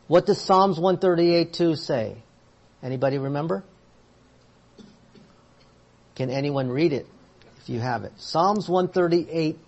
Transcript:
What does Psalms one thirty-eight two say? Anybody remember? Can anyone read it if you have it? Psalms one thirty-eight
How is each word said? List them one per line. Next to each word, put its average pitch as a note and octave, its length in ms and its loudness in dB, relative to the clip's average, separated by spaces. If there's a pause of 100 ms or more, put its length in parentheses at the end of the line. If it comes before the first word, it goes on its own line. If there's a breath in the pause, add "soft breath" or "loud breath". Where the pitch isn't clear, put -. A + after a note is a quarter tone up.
What F3+ 180 4
does G3+ 140 2
Psalms F#3+ 400 4
one F#3 180 2
thirty-eight E3+ 540 2
two E3+ 240 0
say? G#2+ 400 -4 (680)
Anybody C3 360 -2
remember? C#3+ 440 -4 (2500)
Can C3 140 -4
anyone C#3 400 -2
read D3 220 0
it B2+ 140 -4 (560)
if - 60 -16
you B2 100 -6
have A#2 240 -4
it? - 140 -14
Psalms F#3 520 0
one F3+ 200 2
thirty-eight E3 800 0